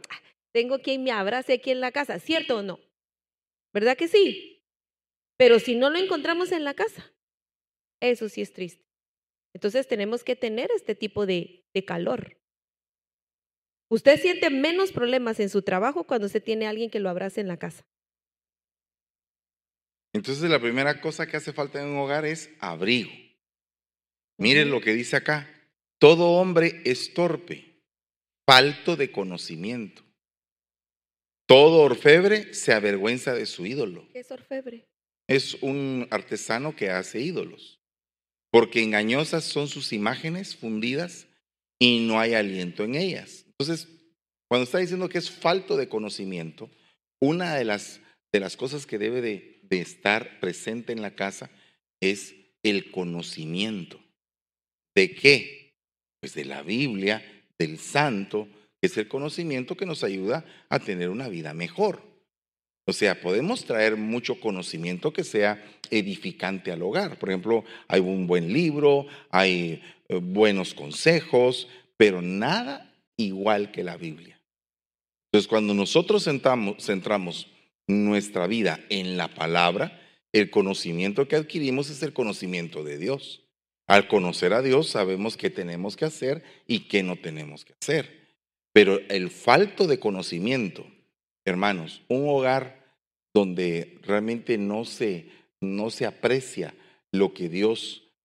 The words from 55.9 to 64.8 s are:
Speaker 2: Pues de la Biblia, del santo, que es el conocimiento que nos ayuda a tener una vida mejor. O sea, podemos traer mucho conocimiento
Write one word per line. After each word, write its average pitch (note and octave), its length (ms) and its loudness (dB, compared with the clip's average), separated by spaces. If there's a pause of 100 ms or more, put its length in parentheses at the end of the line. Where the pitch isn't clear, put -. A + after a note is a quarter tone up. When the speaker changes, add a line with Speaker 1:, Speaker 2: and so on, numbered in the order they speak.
Speaker 2:
Pues - 140 -14
de D2 100 -10
la C#2 180 -12
Biblia, G#2+ 600 -2 (360)
del D#2+ 200 -2
santo, G#2+ 720 -2 (320)
que F#2+ 80 2
es - 100 -4
el G#2+ 100 -2
conocimiento C#3+ 680 -6
que - 100 -8
nos D#3+ 180 -8
ayuda G2+ 400 -2 (240)
a - 120 0
tener F2+ 280 -4
una A#2+ 200 -8
vida D#2 260 -10
mejor. D3 480 -4 (840)
O F#2+ 60 -2
sea, F#2+ 280 0
podemos C3+ 440 -2
traer A2 320 2
mucho A2+ 440 -6
conocimiento F2+ 720 -6